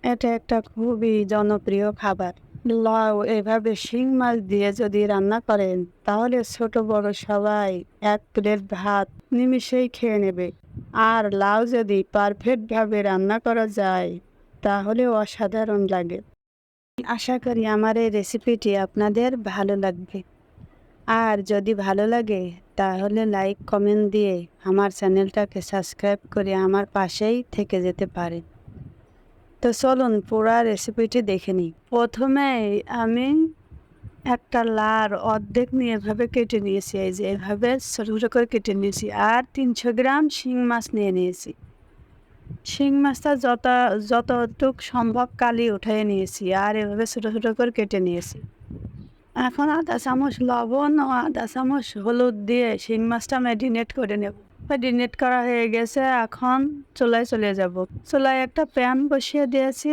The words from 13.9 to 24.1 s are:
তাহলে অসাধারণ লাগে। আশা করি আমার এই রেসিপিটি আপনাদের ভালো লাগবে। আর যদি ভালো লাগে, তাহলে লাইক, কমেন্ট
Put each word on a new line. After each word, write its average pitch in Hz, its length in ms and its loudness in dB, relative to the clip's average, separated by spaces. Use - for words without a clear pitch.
তাহলে 202 360 0
অসাধারণ 214 600 -2
লাগে। 175 240 -4
আশা 247 460 -2
করি 233 180 0
আমার 214 200 4
এই 220 140 2
রেসিপিটি 220 520 0
আপনাদের 208 460 0
ভালো 202 220 0
লাগবে। 180 340 -4
আর 220 140 2
যদি 202 220 0
ভালো 196 200 2
লাগে, 214 280 0
তাহলে 196 400 0
লাইক, 196 220 0
কমেন্ট 208 420 4